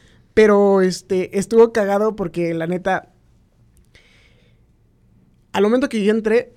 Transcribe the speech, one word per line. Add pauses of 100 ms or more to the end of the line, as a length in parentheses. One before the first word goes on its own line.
(340)
pero,
este,
estuvo
cagado
porque
la
neta, (2500)
al
momento
que
yo
entré,